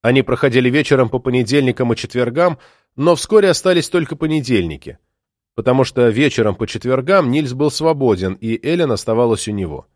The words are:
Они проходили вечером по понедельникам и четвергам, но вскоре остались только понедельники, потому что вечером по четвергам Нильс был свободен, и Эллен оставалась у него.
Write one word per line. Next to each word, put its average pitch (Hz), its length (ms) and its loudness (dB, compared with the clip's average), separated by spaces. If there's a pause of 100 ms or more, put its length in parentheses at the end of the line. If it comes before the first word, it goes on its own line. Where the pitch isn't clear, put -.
Они 127 180 4
проходили 127 480 0
вечером 131 400 2
по 127 80 -4
понедельникам 123 760 0
и - 20 0
четвергам, 127 640 -2 (380)
но 160 180 2
вскоре 202 340 2
остались 175 380 0
только 160 300 -2
понедельники, 120 840 -2 (560)
потому 127 300 2
что 123 240 2
вечером 110 460 0
по 107 120 -6
четвергам 131 640 0
Нильс 139 220 -2
был 143 180 0
свободен, 120 640 0
и 113 340 -6
Эллен 160 240 0
оставалась 113 560 0
у 107 60 -6
него. 85 420 -6